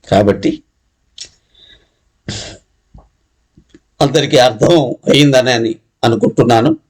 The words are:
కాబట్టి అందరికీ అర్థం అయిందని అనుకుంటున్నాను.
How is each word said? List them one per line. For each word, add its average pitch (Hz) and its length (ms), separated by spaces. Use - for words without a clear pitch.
కాబట్టి 101 420
అందరికీ 143 340
అర్థం 127 280
అయిందని 127 600
అనుకుంటున్నాను. 117 640